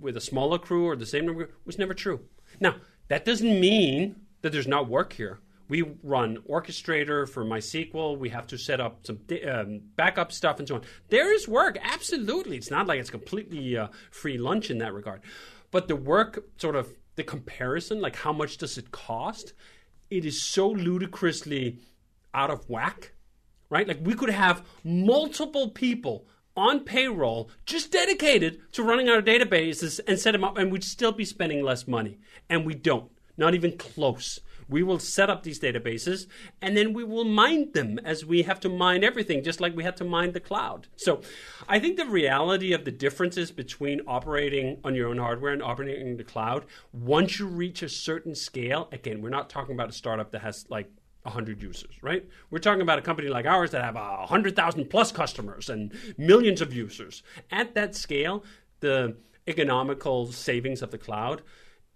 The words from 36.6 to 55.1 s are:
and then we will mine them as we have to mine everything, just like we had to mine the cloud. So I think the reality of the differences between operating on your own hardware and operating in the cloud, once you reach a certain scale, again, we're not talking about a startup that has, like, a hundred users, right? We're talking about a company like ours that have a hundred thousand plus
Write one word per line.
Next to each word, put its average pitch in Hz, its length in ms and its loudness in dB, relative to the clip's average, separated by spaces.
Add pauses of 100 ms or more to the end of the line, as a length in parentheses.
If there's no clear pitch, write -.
and 190 120 0
then 214 200 4
we 233 100 -4
will 226 200 -2
mine 233 480 4
them 113 300 0
as 156 220 -4
we 170 200 4
have 190 160 0
to 190 100 0
mine 180 340 4
everything, 208 400 2
just 165 160 -4
like 175 160 0
we 165 60 -4
had 180 160 -4
to 175 60 -6
mine 175 280 2
the 175 80 -4
cloud. - 460 -6 (100)
So 156 240 2 (480)
I 202 100 6
think 339 200 2
the 320 80 -2
reality 180 640 2
of 147 140 0
the 139 40 -2
differences 170 600 -2
between - 560 -4
operating 139 760 -2
on 135 120 -2
your 120 140 0
own 120 100 -2
hardware 123 340 -2
and 143 100 -4
operating 135 440 -6
in 123 100 -6
the 113 80 -12
cloud, 120 400 -4 (300)
once 139 440 2
you 208 80 -4
reach 175 360 -4
a 170 80 -8
certain 160 440 -6
scale, 135 560 -4
again, 113 300 -8
we're 110 80 -8
not 139 220 -4
talking 135 240 -6
about 120 160 -4
a - 20 -14
startup 110 380 -4
that 107 100 -8
has, 107 300 -10
like, 107 200 -6 (360)
a 120 40 -8
hundred 107 320 -6
users, - 400 -12
right? 180 240 -2 (240)
We're 160 80 -4
talking 202 240 4
about 165 160 4
a 131 40 -4
company 151 260 -2
like 123 160 -2
ours 175 280 4
that 127 120 0
have 117 120 -4
a 98 280 -6
hundred 190 320 2
thousand 170 320 2
plus 226 240 4